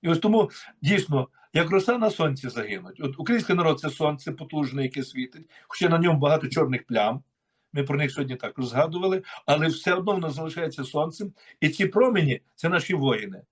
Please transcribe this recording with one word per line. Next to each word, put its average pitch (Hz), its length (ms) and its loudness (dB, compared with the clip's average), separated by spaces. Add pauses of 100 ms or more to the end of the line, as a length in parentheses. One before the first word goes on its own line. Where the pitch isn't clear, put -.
І 170 60 -2
ось 165 100 4
тому, 214 320 4 (320)
дійсно, 147 460 2 (240)
як 165 180 2
роса 196 280 2
на 220 120 2
сонці 139 380 -2
загинуть. 104 520 -8
От 135 180 -6
український 208 380 0
народ — 160 240 2
це 151 100 -6
сонце 151 420 -4
потужне, 139 500 -4
яке 131 200 -4
світить, 127 480 -10 (180)
хоча 175 200 0
на 165 100 4
ньому 165 200 4
багато 147 300 2
чорних 127 380 0
плям. 113 360 0 (500)
Ми 143 120 -2
про 135 120 -2
них 147 160 0
сьогодні 131 240 -6
також - 300 -6
згадували, 170 560 0 (240)
але 151 220 2
все 180 260 0
одно 185 180 0
воно 170 180 -2
залишається 156 540 -6
сонцем. 160 480 -4 (280)
І 156 80 4
ці 190 180 0
промені — 190 540 4 (140)
це - 140 -4
наші 180 260 0
воїни. 107 580 -2